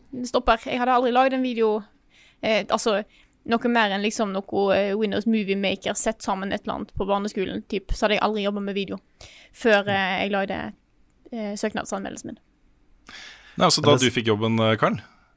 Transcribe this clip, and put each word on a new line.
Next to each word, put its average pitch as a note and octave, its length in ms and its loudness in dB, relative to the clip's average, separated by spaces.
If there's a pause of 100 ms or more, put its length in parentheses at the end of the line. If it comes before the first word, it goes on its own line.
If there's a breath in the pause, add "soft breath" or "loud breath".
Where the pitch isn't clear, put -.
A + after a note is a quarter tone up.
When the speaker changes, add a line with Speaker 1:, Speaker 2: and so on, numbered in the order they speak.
(240)
Speaker 1:
stopper. A#3+ 400 2
Jeg B3+ 160 -4
hadde B3 160 2
aldri B3 160 2
laget B3+ 220 4
en C4 80 0
video, A3 420 0 (580 soft breath)
eh, A3 280 0
altså, G#3+ 340 0 (420 soft breath)
noe A#3 220 0
mer A3+ 220 2
enn G3+ 120 -2
liksom G#3 300 -2
noe, G3 420 0
eh, G3 220 2
Windows G#3 300 -2
Movie G#3+ 280 0
Maker, G3 400 -2
sett - 280 -2
sammen G3 300 -4
et G#3 120 -4
eller A3 160 -4
annet G#3 160 -12
på G3 100 -2
barneskolen, G3+ 600 -2
typ, F#3+ 240 -6
så - 160 0
hadde G#3+ 80 2
jeg - 60 -2
aldri G#3+ 220 0
jobbet G3+ 200 -4
med G3 100 -6
video G3 220 -6 (560 loud breath)
før, G#3 340 4
eh, F#3+ 380 0
jeg G3+ 80 -4
lagde, G3 400 -4 (600)
eh, G#3+ 220 -8
søknadsanmeldelsen G#3 760 -6
min. - 60 -18 (1200 loud breath)
Speaker 2:
Nei, F#3 80 4
altså, D#3 160 2
Speaker 3:
Men D3 100 8
Speaker 2:
da C#3+ 60 8
Speaker 3:
det B2+ 160 4
Speaker 2:
du B2+ 60 0
fikk A2 60 0
jobben, A2+ 320 2
eh, A2 180 4
Karl, E3 220 2 (380 soft breath)